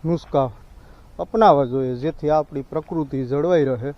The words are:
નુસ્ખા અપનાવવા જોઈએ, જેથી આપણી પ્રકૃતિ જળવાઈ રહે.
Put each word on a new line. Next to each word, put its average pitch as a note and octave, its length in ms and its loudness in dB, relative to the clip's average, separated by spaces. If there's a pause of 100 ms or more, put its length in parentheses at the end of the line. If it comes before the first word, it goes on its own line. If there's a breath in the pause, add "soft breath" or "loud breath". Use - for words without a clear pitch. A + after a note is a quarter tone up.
નુસ્ખા D#3 460 0 (680 soft breath)
અપનાવવા G3 460 4
જોઈએ, B2+ 300 -2
જેથી D3+ 360 -4
આપણી D3 320 0
પ્રકૃતિ D3 640 -6
જળવાઈ D3 400 2
રહે. C3 340 -4